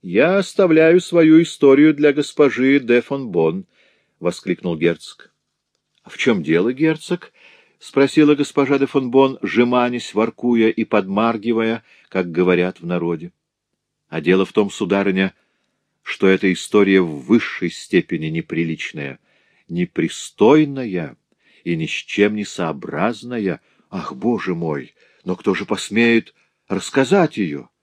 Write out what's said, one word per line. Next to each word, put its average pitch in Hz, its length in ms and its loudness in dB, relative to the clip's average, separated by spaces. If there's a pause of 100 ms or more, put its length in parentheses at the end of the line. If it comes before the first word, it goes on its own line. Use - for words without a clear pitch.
«Я 131 380 0
оставляю 170 600 4
свою 165 420 4
историю 147 520 4
для 147 200 2
госпожи 139 680 2
де 120 220 2
фон 139 280 -8
Бон», 85 380 -2 (520)
воскликнул 87 560 -6
герцог. - 560 -4 (720)
«А - 60 -20
в - 80 -20
чем 104 260 0
дело, 85 300 0
герцог?» 160 580 -4 (480)
спросила 147 560 2
госпожа 139 440 -2
де 135 60 0
фон 131 260 -4
Бон, 135 300 2
жеманясь, 120 720 0
воркуя 113 560 0
и 113 140 -4
подмаргивая, 110 1000 -2 (260)
как 90 220 -4
говорят 90 500 0
в 85 40 -16
народе. 85 460 -6 (760)
«А 80 100 -8
дело 92 260 2
в - 60 -18
том, 101 180 0
сударыня, 95 640 -2 (680)
что - 260 -2
эта 95 240 2
история 98 480 2
в 78 260 -4
высшей - 440 0
степени 82 560 -4
неприличная, 80 920 -8 (500)
непристойная 110 1500 0 (480)
и 85 140 -4
ни 80 80 -4
с 76 60 -8
чем 104 440 -2
не 104 80 -6
сообразная. 98 1160 -6 (280)
Ах, 87 240 -10
боже 101 400 -4
мой, 78 400 -6 (300)
но 92 140 -6
кто 98 160 -2
же 95 120 -4
посмеет 113 680 -2 (340)
рассказать 135 680 0
ее? 73 320 -6 (140)